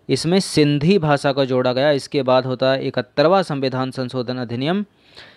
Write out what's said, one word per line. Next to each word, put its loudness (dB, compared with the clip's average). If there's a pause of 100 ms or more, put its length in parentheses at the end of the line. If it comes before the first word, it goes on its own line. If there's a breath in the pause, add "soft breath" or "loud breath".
इसमें 2
सिंधी 2
भाषा 2
को 0
जोड़ा 0
गया। 2
इसके -2
बाद 2
होता 0
है -2
इकहत्तरवां 2
संविधान -4
संशोधन -6
अधिनियम, -4 (520 loud breath)